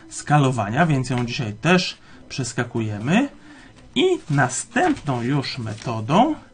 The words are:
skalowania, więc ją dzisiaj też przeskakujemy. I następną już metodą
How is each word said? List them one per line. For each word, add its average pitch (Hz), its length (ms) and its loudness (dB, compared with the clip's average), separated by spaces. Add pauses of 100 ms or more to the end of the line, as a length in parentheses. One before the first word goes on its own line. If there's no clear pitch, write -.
(100)
skalowania, 131 760 2
więc 131 240 0
ją 123 160 -2
dzisiaj 117 260 -6
też 175 460 0 (300)
przeskakujemy. 120 1000 -2 (640)
I 277 100 2 (260)
następną 139 920 0
już 131 360 -2
metodą 117 760 0 (200)